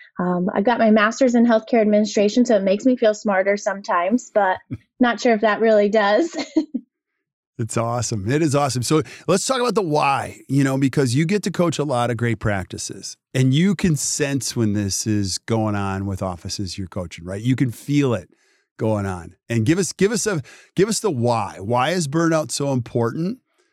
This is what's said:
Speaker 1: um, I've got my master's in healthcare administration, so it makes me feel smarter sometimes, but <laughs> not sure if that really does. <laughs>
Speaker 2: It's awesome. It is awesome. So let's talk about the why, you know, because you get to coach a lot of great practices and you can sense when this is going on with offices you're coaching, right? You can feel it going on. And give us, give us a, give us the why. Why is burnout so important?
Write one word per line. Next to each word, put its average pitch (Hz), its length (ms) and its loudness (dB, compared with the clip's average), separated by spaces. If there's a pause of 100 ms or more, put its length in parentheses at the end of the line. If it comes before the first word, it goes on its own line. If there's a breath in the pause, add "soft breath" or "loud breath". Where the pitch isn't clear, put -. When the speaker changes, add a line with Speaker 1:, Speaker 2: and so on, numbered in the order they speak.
(200 soft breath)
Speaker 1:
um, 180 340 0
I've 202 100 0
got 233 160 2
my 226 120 4
master's 226 440 4
in 233 100 6
healthcare 226 340 2
administration, 208 640 2
so 233 140 2
it 196 60 0
makes 196 220 2
me 254 120 2
feel 214 160 4
smarter 202 420 0
sometimes, 202 800 -2
but 190 240 2 (140)
<laughs> - 280 -10
not 233 220 2
sure 240 140 4
if 208 60 -2
that 208 200 2
really 214 280 4
does. 208 520 2
<laughs> - 240 -2 (920)
Speaker 2:
It's 113 160 -6
awesome. 117 560 -4
It 156 120 0
is 147 100 0
awesome. 131 300 0
So 156 180 2 (260 loud breath)
let's 185 180 2
talk 262 140 -2
about 247 140 0
the 214 80 0
why, 143 680 -2
you 139 160 2
know, 135 140 0
because 135 380 2
you 160 100 2
get 190 160 0
to 196 100 -2
coach 170 280 0
a 147 40 0
lot 120 280 0
of 117 60 -2
great 117 200 0
practices 98 800 -6 (160)
and 131 180 4
you 175 220 2
can 165 220 0
sense 139 600 -4
when 107 180 0
this 101 340 -4
is 104 320 -2
going 110 360 -2
on 98 300 -4
with 98 160 -6
offices 92 560 -8
you're 95 100 -10
coaching, 87 380 -12
right? 95 160 -10
You 127 140 0
can 127 160 -2
feel 139 420 -2
it 92 160 -6 (480)
going 107 300 -2
on. 90 280 -10 (140)
And 117 160 0
give 165 140 2
us, 185 120 -2
give 196 200 0
us 226 160 -2
a, 180 160 -2 (320 loud breath)
give 190 120 4
us 220 120 -2
the 214 100 -2
why. 117 500 -2
Why 120 300 0
is 175 180 -2
burnout 160 440 0
so 143 220 -4
important? 131 680 -2 (340)